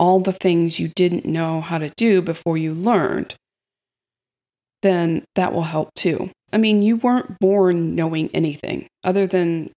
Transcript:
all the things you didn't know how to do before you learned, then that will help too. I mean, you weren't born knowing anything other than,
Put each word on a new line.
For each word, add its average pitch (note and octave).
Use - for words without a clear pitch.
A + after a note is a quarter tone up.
all F#3
the F#3
things E3+
you E3
didn't F3
know D#3+
how D#3+
to D3+
do G#3
before E3
you D#3+
learned, F3+
then E3+
that F3+
will E3+
help D#3+
too. -
I G#3+
mean, G#3+
you A3+
weren't B3
born F3+
knowing D#3+
anything D#3
other F#3+
than, E3+